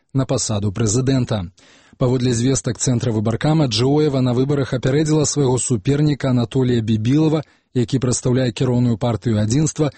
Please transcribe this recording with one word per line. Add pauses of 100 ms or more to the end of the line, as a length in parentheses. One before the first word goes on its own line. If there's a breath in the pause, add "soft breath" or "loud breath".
(140)
на
пасаду
прэзідэнта. (460 soft breath)
Паводле
звестак
Цэнтра
выбаркама,
Джоева
на
выбарах
апярэдзіла
свайго
суперніка
Анатолія
Бібілава, (300 soft breath)
які
прадстаўляе
кіроўную
партыю
«Адзінства»,